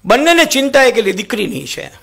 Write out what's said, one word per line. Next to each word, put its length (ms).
બંનેને 400
ચિંતા 380
એ 80
પેલી 200
દીકરીની 540
છે. 260